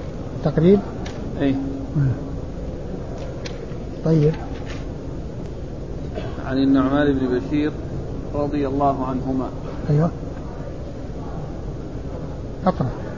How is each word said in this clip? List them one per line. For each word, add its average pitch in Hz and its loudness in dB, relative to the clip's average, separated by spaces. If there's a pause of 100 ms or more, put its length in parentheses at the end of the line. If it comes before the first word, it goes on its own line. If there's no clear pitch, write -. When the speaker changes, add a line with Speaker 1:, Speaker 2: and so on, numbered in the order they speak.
(440)
Speaker 1:
تقريب؟ 165 8 (600)
Speaker 2:
إيه. 139 4 (440)
Speaker 1:
مم. 139 6 (2000)
طيب. 160 6 (2250)
Speaker 2:
عن 131 0
النعمان 135 6
بن 127 2
بشير 147 2 (640)
رضي 143 2
الله 135 4
عنهما. 127 0 (440)
Speaker 1:
أيوة. 156 6 (2500)
أقرأ. 165 2 (280)